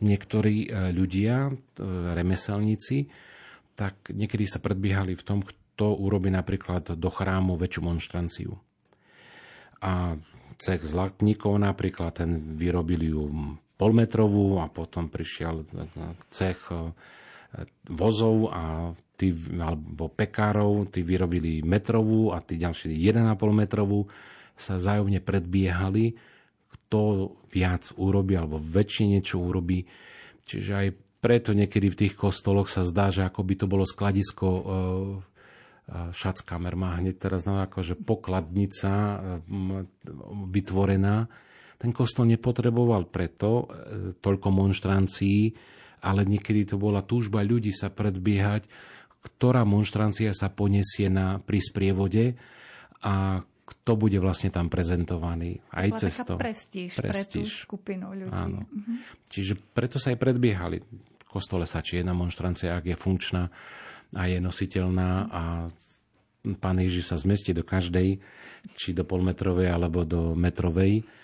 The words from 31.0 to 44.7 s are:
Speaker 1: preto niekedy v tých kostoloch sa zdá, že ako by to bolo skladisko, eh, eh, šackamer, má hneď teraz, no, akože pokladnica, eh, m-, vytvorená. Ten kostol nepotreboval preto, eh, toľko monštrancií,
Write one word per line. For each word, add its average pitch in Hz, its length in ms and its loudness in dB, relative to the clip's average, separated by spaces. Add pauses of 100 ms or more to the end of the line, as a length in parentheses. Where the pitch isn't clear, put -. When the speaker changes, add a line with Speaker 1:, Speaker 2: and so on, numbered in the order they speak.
Speaker 1:
preto 117 320 4
niekedy 101 360 4
v 92 160 -4
tých 98 80 0
kostoloch 98 560 2
sa 95 140 0
zdá, 95 260 2
že 92 160 0
ako - 160 -4
by 95 160 -2
to 104 80 -2
bolo 95 200 2
skladisko, 98 640 0
eh, 92 140 0
eh, 92 1500 -8
šackamer, 90 640 -6
má 90 240 -2
hneď 92 240 -2
teraz, 92 240 -2
no, 98 160 0
akože 90 400 -4
pokladnica, 92 920 -2
eh, 104 260 0 (280)
m-, 95 400 -6 (640)
vytvorená. 98 800 2 (480)
Ten 117 160 -2
kostol 120 400 2
nepotreboval 117 760 2
preto, 104 600 -2
eh, 95 480 -10
toľko 98 340 2
monštrancií, 98 1000 2 (500)